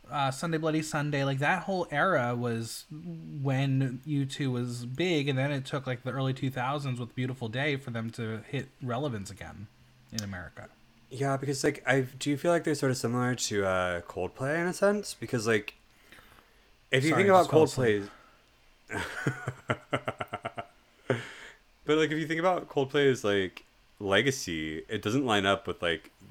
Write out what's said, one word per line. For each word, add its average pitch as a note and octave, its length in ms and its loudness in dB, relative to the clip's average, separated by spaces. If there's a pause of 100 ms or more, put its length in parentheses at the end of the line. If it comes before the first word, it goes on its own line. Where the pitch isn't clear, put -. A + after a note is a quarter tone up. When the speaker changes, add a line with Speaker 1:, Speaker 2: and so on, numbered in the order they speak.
(100)
Speaker 1:
Uh, C#3 200 2
Sunday D#3+ 280 -2
Bloody D#3 240 2
Sunday, D3 420 0
like, C3+ 140 0
that E3 240 2
whole F#3 280 -2
era D3 440 2
was A#2 560 -4
when C#3 1120 -2
U C#3+ 220 0
two C3+ 240 -2
was A#2+ 340 -4
big, C#3+ 440 0
and C3+ 100 2
then C3+ 120 2
it C3+ 140 -2
took, C#3 220 -6
like, B2+ 160 -4
the B2+ 80 -4
early C3 240 0
two C3 160 -2
thousands C3 500 -4
with A#2 140 -8
Beautiful B2+ 340 -4
Day C#3 280 -2
for C3+ 140 -8
them A2+ 200 -4
to A2 380 -6
hit C3 200 -4 (140)
relevance A#2 480 -4
again F#2 380 -14 (440)
in G#2 100 -4
America. F#2+ 460 -12 (400)
Speaker 2:
Yeah, C3+ 300 0
because, C3+ 260 -2
like, C3+ 220 2
I C3 140 4
do C3 360 -2
feel E3+ 140 2
like E3 140 4
they're D#3+ 100 2
sort C3+ 180 2
of B2+ 60 0
similar B2 360 0
to, G2+ 300 0
uh, F#2 380 2
Coldplay C3 580 -4
in E3+ 60 0
a F3+ 80 -2
sense, G3+ 400 0
because, A2+ 320 -2
like, A2 300 2 (1120)
if C3 120 4
you D#3 80 2
Speaker 1:
Sorry, F#3 120 4
Speaker 2:
think G3 120 6
Speaker 1:
I F3+ 60 10
Speaker 2:
about E3 40 4
Speaker 1:
just - 60 -2
fell D#3 120 6
asleep. A2 480 2 (800)
Speaker 2:
Coldplay's - 880 -6 (1300)
<laughs> A#2+ 80 2 (680)
But, D3+ 100 4
like, D#3 140 4
if D3+ 80 -2
you D#3+ 80 -2
think D#3+ 140 -2
about F3+ 280 2
Coldplay's, C#3 560 4
like, G2 400 2 (340)
legacy, F2 880 2
it A2 120 -4
doesn't B2 240 0
line G#2 220 4
up G2 200 4
with, F2+ 140 -6
like, E2+ 300 -2 (200)